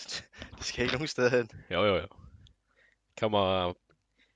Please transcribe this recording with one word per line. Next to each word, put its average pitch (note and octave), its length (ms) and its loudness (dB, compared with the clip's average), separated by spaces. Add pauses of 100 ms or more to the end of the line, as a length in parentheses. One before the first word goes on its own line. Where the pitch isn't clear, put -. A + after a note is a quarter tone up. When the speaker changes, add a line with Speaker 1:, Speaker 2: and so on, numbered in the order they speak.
(260)
Speaker 1:
<laughs> - 320 -18
det - 80 -12
skal - 180 -4
ikke B2 120 0
nogen D3 120 -4
steder B2 220 2
hen. A#2+ 200 2 (220)
Speaker 2:
Jo, F2+ 140 2
jo, G2 100 4
jo. E2+ 120 -2 (1120)
Kommer F#2+ 540 2 (600)